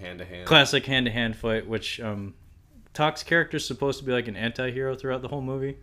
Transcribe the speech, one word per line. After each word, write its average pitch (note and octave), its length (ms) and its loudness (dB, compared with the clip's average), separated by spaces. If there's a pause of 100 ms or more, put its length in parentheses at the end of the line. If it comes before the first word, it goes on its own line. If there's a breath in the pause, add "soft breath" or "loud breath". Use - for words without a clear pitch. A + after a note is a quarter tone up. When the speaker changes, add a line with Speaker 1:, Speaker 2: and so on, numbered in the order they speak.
Speaker 1:
Hand-to-hand. F2+ 460 -10
Speaker 2:
classic C#3 400 6
hand-to-hand A#2 500 0
fight, A2 320 0
which, A2 320 -4
um, G2+ 340 -6 (600)
Tak's D#3 300 2
character's D#3+ 420 2
supposed C3+ 320 0
to C#3 60 -12
be, C3 80 0
like, A#2+ 160 2
an G2+ 80 -6
anti-hero B2+ 580 -2
throughout C3 280 -4
the B2 60 -6
whole C#3+ 140 -4
movie. C3+ 400 -4